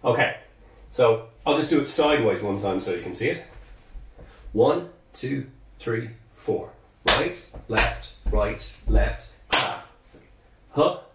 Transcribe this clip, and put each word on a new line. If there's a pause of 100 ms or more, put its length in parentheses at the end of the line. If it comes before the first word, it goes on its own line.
Okay, (520)
so (180)
I'll
just
do
it
sideways
one
time
so
you
can
see
it. (1080)
One, (240)
two, (320)
three, (240)
four. (360)
Right, (220)
left, (160)
right, (160)
left, (220)
clap. (840)
Huh. (160)